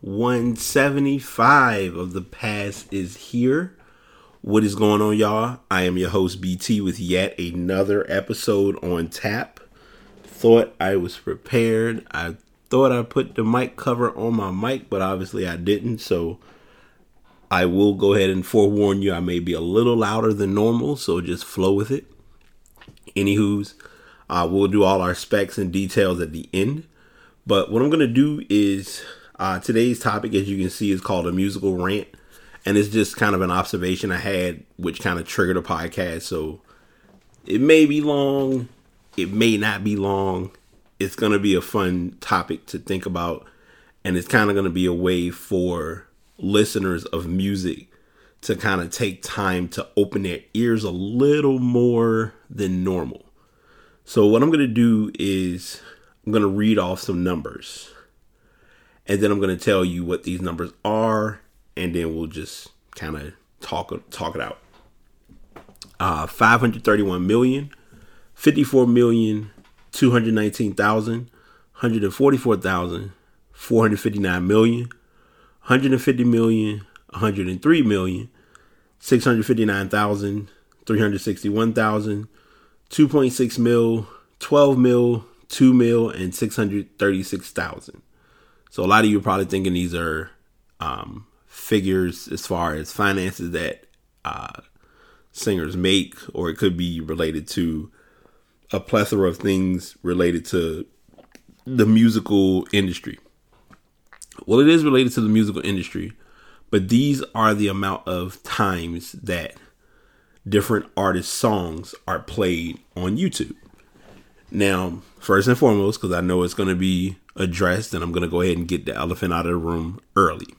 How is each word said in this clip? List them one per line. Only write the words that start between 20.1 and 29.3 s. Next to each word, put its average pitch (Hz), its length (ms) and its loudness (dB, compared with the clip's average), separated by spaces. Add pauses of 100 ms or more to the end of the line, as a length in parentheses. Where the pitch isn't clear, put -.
than 101 220 0
normal, 117 420 2
so 90 240 -2
just 87 240 -6
flow 95 280 0
with 107 200 0
it. 135 120 -6 (1080)
Anywho's, 101 600 0 (540)
uh, 85 220 0
we'll 98 160 2
do 101 160 4
all 95 200 4
our 90 120 0
specs 98 420 -2
and 95 140 -4
details 92 500 0
at 80 120 -6
the 80 200 -12
end. 127 360 -2 (580)
But - 260 0
what 117 100 2
I'm 147 80 2
gonna 156 160 2
do 139 420 0
is, 98 540 0 (380)